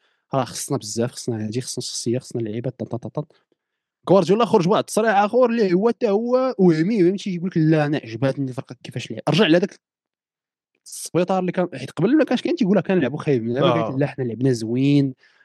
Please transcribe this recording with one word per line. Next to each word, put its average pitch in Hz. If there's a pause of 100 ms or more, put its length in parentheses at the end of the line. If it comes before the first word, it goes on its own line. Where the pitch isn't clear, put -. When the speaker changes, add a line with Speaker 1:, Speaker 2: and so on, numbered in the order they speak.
(340)
Speaker 1:
راه 135
خصنا -
بزاف، 107
خصنا 110
هادي، 107
خصنا -
الشخصية، -
خصنا -
اللعيبة، 113
طن، -
طن، -
طن، 113
طن. 151 (840)
غوارديولا 190
خرج 175
واحد 196
التصريح 208
آخر 208
اللي 233
هو 196
حتى 233
هو 240
وهمي، 180
فهمتي، 185
يقول 170
لك: 175
"لا، 156
أنا 147
عجبتني 131
الفرقة 131
كيفاش -
لعب". 113
رجع 165
لهذاك 175 (1080)
السبيطار 180
اللي 180
كان، 180
حيت -
قبل 233
ما 285
كانش 247
كاين 349
تيقولها 196
كان 185
لعبوا 139
خايب، 120
دابا 139
Speaker 2:
آه. 117
Speaker 1:
قالت: 120
"لا، 143
حنا 135
لعبنا 123
زوين، 131 (320)